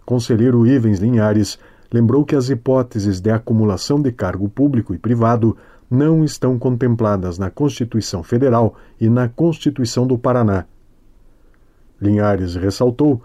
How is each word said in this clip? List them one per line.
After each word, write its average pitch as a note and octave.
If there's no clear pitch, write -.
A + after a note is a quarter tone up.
conselheiro A#2+
Ivens A2+
Linhares, G#2+
lembrou A#2+
que D#3
as C3
hipóteses A#2+
de G#2
acumulação A2
de C3+
cargo F#2+
público B2+
e E2+
privado A2+
não D#3
estão C3
contempladas A2+
na F#2
Constituição A#2
Federal A#2+
e A2+
na A#2+
Constituição C3+
do B2+
Paraná. A#2
Linhares G2+
ressaltou A#2+